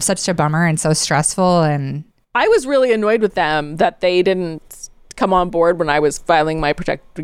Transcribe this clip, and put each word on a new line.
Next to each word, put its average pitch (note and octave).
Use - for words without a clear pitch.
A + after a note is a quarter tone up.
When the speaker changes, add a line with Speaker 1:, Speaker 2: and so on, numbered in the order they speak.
Speaker 1:
such -
a F3+
bummer D#3+
and D#3
so D#3
stressful. E3+
And C#3+
Speaker 2:
I B3+
was G#4
really C4
annoyed A3
with G#3
them D3+
that F3
they F3+
didn't F3+
come F#3+
on F3+
board E3+
when D#3+
I D3
was D3
filing D#3+
my D3
protect-, -